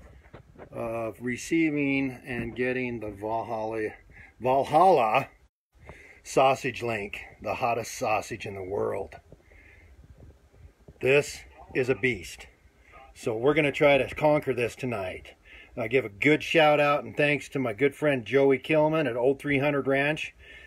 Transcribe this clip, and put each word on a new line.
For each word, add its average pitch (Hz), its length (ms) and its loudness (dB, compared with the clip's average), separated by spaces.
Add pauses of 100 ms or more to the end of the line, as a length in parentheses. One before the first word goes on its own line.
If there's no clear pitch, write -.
(720)
of 113 480 -8
receiving 139 1040 0
and 117 300 -6
getting 123 420 -2
the 107 140 -8
Valhalla, 110 800 -6 (500)
Valhalla 135 880 4 (960)
sausage 131 580 2
link, 107 380 -6 (200)
the 101 140 -4
hottest 117 420 -2
sausage 107 500 -4
in 98 100 -10
the 95 80 -10
world. 104 500 -4 (1900)
This 139 420 0 (300)
is 127 160 -2
a 131 60 0
beast. 120 540 -6 (680)
So 113 220 -6
we're 131 180 2
gonna 147 160 2
try 143 260 4
to 127 160 0
conquer 151 400 2
this 117 220 -2
tonight. 95 640 -8 (400)
I 113 120 -6
give 123 160 2
a 107 60 -10
good 147 320 2
shout 151 380 4
out 147 240 2
and 110 120 -10
thanks 147 340 0
to - 80 -6
my 123 140 -2
good 135 220 0
friend 139 300 0
Joey 135 340 4
Kilman 156 500 2
at 117 80 -4
Old 135 220 2
three 143 200 -2
hundred 139 280 0
Ranch. 139 480 -2 (320)